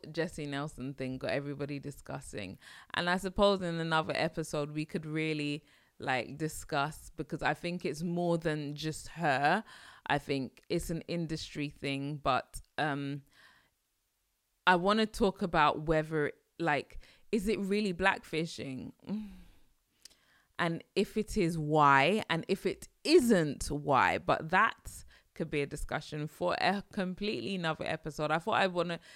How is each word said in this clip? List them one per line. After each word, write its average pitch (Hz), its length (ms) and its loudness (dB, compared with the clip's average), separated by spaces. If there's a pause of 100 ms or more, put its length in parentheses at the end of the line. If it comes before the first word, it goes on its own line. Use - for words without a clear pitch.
(120)
Jessie 160 340 -4
Nelson 139 480 -6
thing 131 240 -6
got 131 140 -4
everybody 143 480 -4
discussing. 139 800 -12 (340)
And 175 160 0
I 180 80 2
suppose 196 440 4
in 170 180 -2
another 160 360 2
episode 151 560 -2
we 151 140 -4
could 156 200 -6
really, 151 580 -2 (360)
like, 131 380 -2
discuss, 156 800 -4
because 151 260 -8
I 143 100 4
think 175 320 -6
it's 147 160 -4
more 175 360 0
than 151 380 -2
just 151 340 -8
her. 156 540 4 (440)
I 143 100 2
think 139 520 -4
it's 170 200 -2
an 165 180 -4
industry 156 640 -4
thing, 139 540 -4
but, - 380 0 (160)
um, 143 460 -2 (1400)
I 185 120 6
wanna 208 280 4
talk 214 360 0
about 160 400 2
whether, 156 500 0 (260)
like, 147 420 -2 (320)
is 202 160 0
it 214 120 2
really 202 340 0
blackfishing? 165 1000 -2 (1600)
And 170 260 -2 (120)
if 190 220 0
it 214 200 -2
is, 170 200 2
why? 151 720 6
And 165 180 -2
if 185 180 0
it - 220 -4 (160)
isn't, 233 680 6
why? 131 480 4
But - 320 0
that - 560 0 (280)
could 160 160 -6
be 147 120 -2
a 143 40 -2
discussion 147 600 -6
for 175 320 -2
a 190 320 0
completely 185 640 -4
another 165 300 -4
episode. 151 460 -4
I 160 60 2
thought 165 240 0
I 190 60 4
wanna, 170 320 -2 (160)